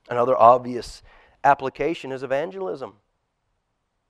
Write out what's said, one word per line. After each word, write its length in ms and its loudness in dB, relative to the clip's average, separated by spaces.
Another 260 0
obvious 640 2
application 720 -2
is 100 -10
evangelism. 720 -8